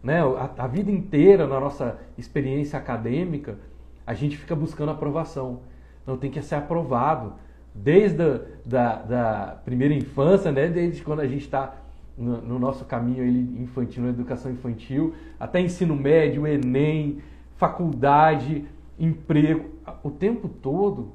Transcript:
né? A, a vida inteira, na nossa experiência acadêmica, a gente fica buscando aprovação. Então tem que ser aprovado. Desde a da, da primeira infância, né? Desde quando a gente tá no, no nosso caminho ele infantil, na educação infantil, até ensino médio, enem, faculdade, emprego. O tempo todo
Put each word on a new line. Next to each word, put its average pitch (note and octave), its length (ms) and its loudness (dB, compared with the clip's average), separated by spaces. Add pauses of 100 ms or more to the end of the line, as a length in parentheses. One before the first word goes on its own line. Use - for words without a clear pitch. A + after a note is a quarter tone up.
né? D3+ 180 0
A, C3+ 380 0
a B2+ 80 -4
vida F#3+ 240 -2
inteira, F#3 560 6
na C3+ 140 0
nossa C#3 380 -4 (180)
experiência C#3 640 -2
acadêmica, B2 800 -4 (460)
a A2+ 100 -6
gente D3 220 -2
fica - 200 -8
buscando D3+ 340 -4
aprovação. C#3+ 720 -4 (420)
Então C3 140 -6
tem C3+ 140 -4
que D3 120 -6
ser - 140 -4
aprovado. C#3 760 -2 (400)
Desde D#3+ 460 6
a C#3 200 2 (240)
da, A#2+ 380 2
da A2 600 -2
primeira B2+ 300 2
infância, D#3+ 560 4
né? C#3 180 2
Desde E3+ 340 -2
quando D3+ 180 -4
a C#3+ 60 0
gente C#3 220 -4
tá C3+ 280 -4 (400)
no, A#2+ 260 -4
no A#2+ 160 -6
nosso C3 260 -2
caminho B2 380 -2
ele B2 400 0
infantil, B2 400 -6
na B2 60 -2
educação B2 420 -6
infantil, C3 640 -4 (240)
até F3+ 220 0
ensino F3 340 0
médio, C#3+ 520 4
enem, C#3+ 760 0 (360)
faculdade, D3 1080 4 (340)
emprego. D#3 720 2 (320)
O C#3+ 80 -4
tempo G#3 380 -2
todo D3 680 -2